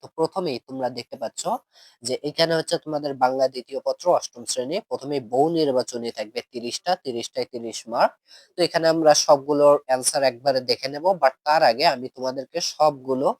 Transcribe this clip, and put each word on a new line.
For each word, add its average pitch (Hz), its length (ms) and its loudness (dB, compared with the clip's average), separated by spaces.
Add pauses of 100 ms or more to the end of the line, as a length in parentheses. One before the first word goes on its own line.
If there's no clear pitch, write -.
তো 131 140 -18
প্রথমেই 160 440 -2
তোমরা 131 320 -6
দেখতে 120 260 -14
পাচ্ছ - 260 -8 (600)
যে 123 200 -4
এখানে 160 320 0
হচ্ছে 160 240 -2
তোমাদের 147 360 -6
বাংলা 131 340 2
দ্বিতীয় 131 360 -8
পত্র 135 260 -2
অষ্টম 139 340 0
শ্রেণী। 131 360 -4
প্রথমেই 139 400 -6
বহু 127 280 0
নির্বাচনী 127 640 -2
থাকবে 110 300 -8 (100)
তিরিশটা, 120 460 -4
তিরিশটায় 120 500 -8
তিরিশ 117 320 -10 (100)
মার্ক। 135 240 2 (440)
তো 180 60 2
এখানে 165 260 2
আমরা 160 260 6
সবগুলোর 147 720 4
অ্যান্সার 131 360 0
একবারে 131 380 2
দেখে 123 280 -10
নেব, 147 240 -4
but 147 200 2 (120)
তার 156 180 4
আগে 131 240 4
আমি 131 220 -2
তোমাদেরকে 131 520 -8
সবগুলো 143 800 0